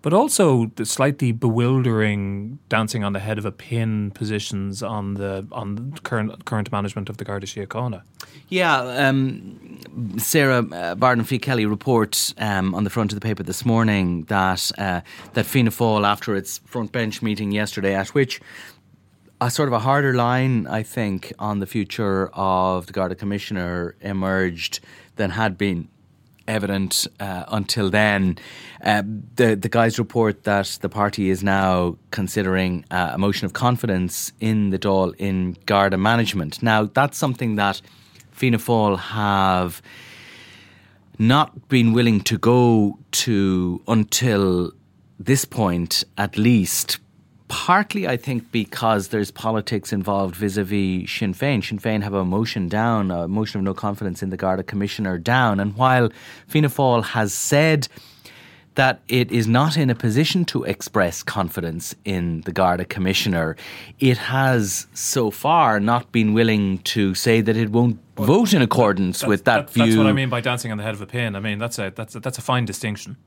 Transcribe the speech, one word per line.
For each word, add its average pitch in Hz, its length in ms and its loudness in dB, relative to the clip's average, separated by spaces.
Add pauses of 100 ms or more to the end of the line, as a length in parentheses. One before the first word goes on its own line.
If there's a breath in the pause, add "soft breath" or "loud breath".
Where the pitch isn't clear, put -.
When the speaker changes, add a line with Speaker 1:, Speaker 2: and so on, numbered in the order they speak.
Speaker 1:
But 151 120 0
also 170 600 4
the 110 100 -4
slightly 139 460 0
bewildering 113 1300 0 (100)
dancing 110 340 0
on 101 100 -2
the 98 60 -4
head 107 180 -4
of 104 80 -8
a 95 60 -4
pin 110 600 -4
positions 104 720 -6
on 101 320 -6
the, 98 360 -6
on 101 240 -8
the 135 260 -10
current, - 440 -6
current 107 260 -4
management 101 380 -6
of 101 80 -12
the 101 80 -12
Garda 98 220 -8
Síochána. 107 540 -8 (480 loud breath)
Speaker 2:
Yeah, 170 300 2
um, 131 1000 -2 (380)
Sarah, 131 540 2
uh, 87 240 -4
Barden 117 280 2
Fee 127 160 -2
Kelly 120 260 0
reports, 107 720 0
um, 98 380 0
on 104 80 -2
the 98 60 0
front 107 220 -2
of 104 80 -6
the 110 60 -12
paper 104 180 -4
this 90 220 -8
morning 101 600 2
that, 92 520 0
uh, 90 240 -4 (320 loud breath)
that 117 120 0
Fianna 117 260 2
Fáil, 107 340 2
after 101 300 0
its - 300 -6
front 113 260 -8
bench 113 300 -4
meeting 104 300 -2
yesterday, 101 440 -2
at 98 140 -2
which 139 320 0 (1000 loud breath)
a 123 80 0
sort 143 200 0
of 120 40 0
a 110 60 2
harder 135 340 2
line, 123 540 2
I 107 160 -4
think, 101 560 -6
on 104 200 -4
the 98 60 -4
future 98 680 -2
of 92 540 0
the - 60 -16
Garda 92 220 -2
Commissioner 90 840 -6
emerged 95 800 -2 (360 loud breath)
than 98 160 -2
had 101 260 -2
been 87 300 -2 (600)
evident, 98 580 -2 (140)
uh, 95 300 -8
until 101 420 -2
then. 101 460 2 (460 loud breath)
Uh, 104 200 2 (320)
the, 113 200 4
the 101 140 -4
guys 117 300 2
report 110 460 0
that 101 360 0
the 95 80 -4
party 101 400 0
is 92 140 0
now 95 520 2 (140)
considering, 92 800 -2
uh, 90 240 -2
a 69 60 -6
motion 101 260 0
of 87 80 -6
confidence 98 840 -2
in 107 320 0
the 95 80 -2
Dáil 95 380 2
in 92 380 -2 (120)
Garda 98 300 4
management. 101 680 0
Now, 110 220 4
that's 135 340 0
something 123 380 -2
that 101 240 0 (500 soft breath)
Fianna 120 260 0
Fáil 107 400 2
have 95 840 0 (1400 loud breath)
not 131 500 2
been 113 240 4
willing 113 280 4
to 110 180 -2
go 117 580 4 (140)
to 95 760 0
until 101 840 2 (480)
this 127 260 2
point, 87 580 -2 (140)
at 101 200 -2
least, 107 600 2 (500)
partly, 196 580 0
I 123 80 0
think, 120 360 -6
because 107 580 0
there's 104 220 -2
politics 110 600 -4
involved 98 440 -2
vis-a-vis 95 760 -2
Sinn 98 220 -4
Féin. 135 340 -2
Sinn 104 120 -8
Féin 107 240 -2
have 101 100 -4
a 95 100 0
motion 95 460 -2
down, 107 420 0
a 85 160 -4
motion 104 320 -4
of 95 60 -2
no 95 80 -2
confidence 101 500 -6
in 95 60 -6
the 92 80 -6
Garda 95 260 -2
Commissioner 98 540 -4
down. 113 420 2
And 101 160 -2
while 127 340 4 (380 loud breath)
Fianna 151 220 2
Fáil 123 340 2
has 107 300 -2
said 151 560 2 (840 loud breath)
that 135 340 2
it 123 220 2
is 113 160 2
not 139 300 4
in 139 120 2
a 117 60 2
position 151 500 2
to - 180 -4
express - 600 0
confidence 85 720 -6 (100)
in 87 360 -2
the 85 100 -8
Garda 87 340 2
Commissioner, 92 720 0 (420 loud breath)
it 127 200 4
has 131 720 0
so 113 380 -2
far 139 480 4
not 117 320 0
been 107 220 4
willing 107 460 4
to 95 360 0
say 117 260 4
that 107 160 2
it 107 140 0
won't 117 280 2 (160)
Speaker 1:
Well, - 120 0
Speaker 2:
vote 190 260 6
in 156 80 6
accordance 101 600 2
Speaker 1:
that's, - 60 -2
Speaker 2:
with 101 180 0
that 117 220 4
Speaker 1:
that, - 60 -18
Speaker 2:
view. 117 120 4
Speaker 1:
that's 110 120 6
what 107 80 6
I 104 80 4
mean 131 160 0
by 123 100 -2
dancing 120 320 -4
on 104 60 -6
the 101 60 -8
head 110 100 -4
of 104 80 -10
a 95 60 -12
pin. 117 280 -4
I 98 40 -6
mean, 104 180 -4
that's 117 220 -6
a, 95 160 -4
that's 113 200 -12
a, 113 40 -10
that's 127 180 -8
a - 60 -14
fine 123 220 2
distinction. 104 600 -8